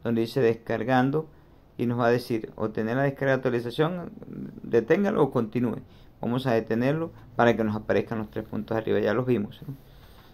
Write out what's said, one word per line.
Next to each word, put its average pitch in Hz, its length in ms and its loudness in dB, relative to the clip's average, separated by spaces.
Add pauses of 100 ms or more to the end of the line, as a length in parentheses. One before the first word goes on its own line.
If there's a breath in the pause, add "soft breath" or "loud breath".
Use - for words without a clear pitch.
donde 113 180 0
dice 117 200 0
descargando 127 840 2 (500 soft breath)
y 123 80 0
nos 120 140 0
va 120 80 4
a 120 40 6
decir 120 440 -2
obtener 110 420 -2
la 139 60 2
descarga 139 300 0
de 131 40 2
actualización, 131 760 -2 (520)
deténgalo 156 600 2
o 135 80 2
continúe. 117 480 -2 (420 soft breath)
Vamos 123 240 -2
a 127 80 2
detenerlo 127 580 0 (240 loud breath)
para 117 200 6
que 110 80 0
nos 107 120 0
aparezcan 104 440 0
los 107 100 -8
tres 110 160 -8
puntos 107 320 -4
arriba, 104 220 0
ya 104 140 2
los 123 120 0
vimos, 117 420 -2
¿no? 139 80 -10 (580 loud breath)